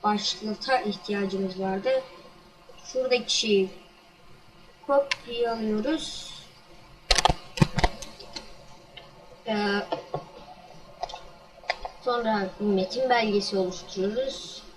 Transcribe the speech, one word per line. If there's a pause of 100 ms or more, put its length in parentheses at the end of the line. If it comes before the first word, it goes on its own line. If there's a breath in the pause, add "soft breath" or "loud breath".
Başlata
ihtiyacımız
vardı. (840)
Şuradaki
şeyi (1160)
kopyalıyoruz. (3250)
E, (2500)
sonra (100)
metin
belgesi
oluşturuyoruz. (160)